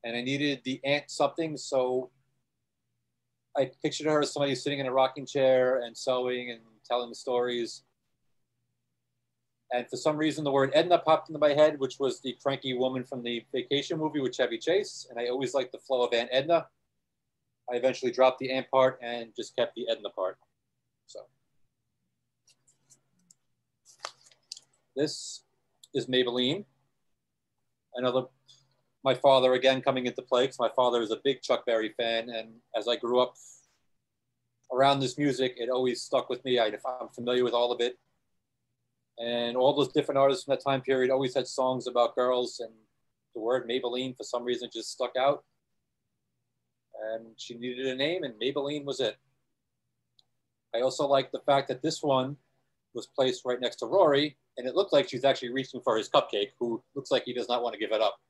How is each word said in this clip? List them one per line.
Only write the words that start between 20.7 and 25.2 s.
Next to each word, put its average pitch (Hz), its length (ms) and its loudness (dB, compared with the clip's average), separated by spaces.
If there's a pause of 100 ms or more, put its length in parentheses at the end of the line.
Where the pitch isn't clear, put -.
So - 200 -18 (3750)
this - 480 -4 (500)